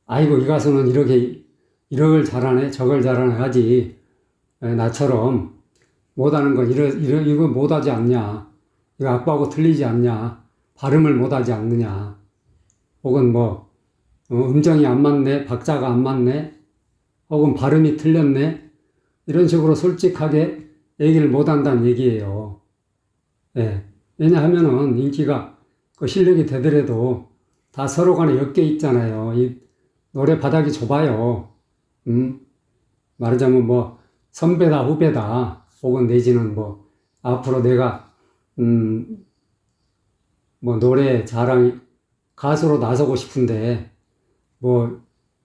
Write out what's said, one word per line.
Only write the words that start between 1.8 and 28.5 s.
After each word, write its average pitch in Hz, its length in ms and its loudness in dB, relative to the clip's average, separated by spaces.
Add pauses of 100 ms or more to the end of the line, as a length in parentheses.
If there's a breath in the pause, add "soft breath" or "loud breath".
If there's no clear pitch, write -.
이걸 156 360 4
잘하네, 131 460 0
저걸 131 300 0
잘하네" 123 340 0
하지. 120 640 0 (640)
에, 117 120 -2
나처럼 117 840 -2 (560)
못하는 139 400 0
거, 123 80 2
이러-, 131 240 0
이러-, 147 340 -2
"이거 151 260 0
못하지 143 440 0
않냐? 113 580 -2 (500)
이거 135 100 -2
악보하고 139 400 -2
틀리지 156 360 0
않냐? 117 580 -2 (320)
발음을 143 400 2
못하지 123 380 -2
않느냐? 107 640 -4 (840)
혹은 127 280 2
뭐, 113 400 -2 (580)
어, 120 60 -6
음정이 147 520 2
안 127 140 2
맞네, 143 440 0
박자가 127 420 -4
안 123 160 0
맞네, 135 560 -2 (720)
혹은 147 260 0
발음이 151 420 2
틀렸네?" 151 720 0 (580)
이런 170 200 2
식으로 156 280 2
솔직하게 156 920 -2 (300)
얘기를 151 300 4
못한다는 139 560 2
얘기예요. 107 760 -2 (960)
예. 104 280 -4 (320)
왜냐하면은 156 800 2
인기가 139 580 -4 (400)
그 147 100 -8
실력이 175 380 2
되더라도 127 840 -2 (420)
다 135 160 -6
서로 180 280 2
간에 151 220 2
엮여 139 260 -2